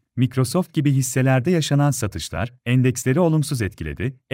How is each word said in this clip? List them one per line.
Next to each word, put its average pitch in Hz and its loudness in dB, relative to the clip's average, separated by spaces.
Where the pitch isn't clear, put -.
Microsoft 131 -2
gibi 147 0
hisselerde 131 0
yaşanan 147 2
satışlar, 95 -6
endeksleri 127 2
olumsuz 156 2
etkiledi. 90 -4